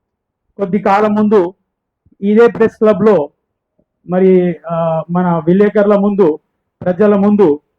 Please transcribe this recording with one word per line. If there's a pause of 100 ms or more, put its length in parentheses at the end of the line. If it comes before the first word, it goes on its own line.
(580)
కొద్ది
కాలం
ముందు (680)
ఇదే
ప్రెస్
క్లబ్లో (800)
మరి, (100)
ఆ,
మన
విలేకరుల
ముందు, (440)
ప్రజల
ముందు (180)